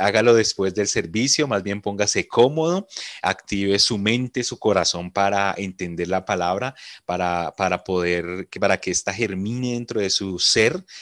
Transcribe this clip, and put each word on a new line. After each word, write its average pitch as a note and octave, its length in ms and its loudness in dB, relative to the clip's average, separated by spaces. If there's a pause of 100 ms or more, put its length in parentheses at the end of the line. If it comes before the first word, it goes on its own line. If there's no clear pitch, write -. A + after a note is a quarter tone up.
hágalo G#2+ 340 6
después G2 400 2
del G2+ 140 0
servicio. A2+ 580 0
Más G#2+ 160 0
bien G2+ 180 -4
póngase G2+ 460 -2
cómodo, D#3+ 640 2 (340)
active G2 560 0
su G#2+ 200 2
mente, A#2+ 440 0
su - 160 -8
corazón F2+ 540 0
para G2 440 0
entender F2 520 -6
la F#2+ 160 -2
palabra, F#2+ 500 -2 (320)
para, F2 500 -2
para F2+ 280 0
poder, F2 640 -2
que, - 80 -14
para F#2+ 220 2
que - 100 -4
ésta - 240 -2
germine A2+ 600 -2
dentro A#2 260 -4
de G2 100 0
su F#2+ 300 -2
ser B2+ 440 2 (180)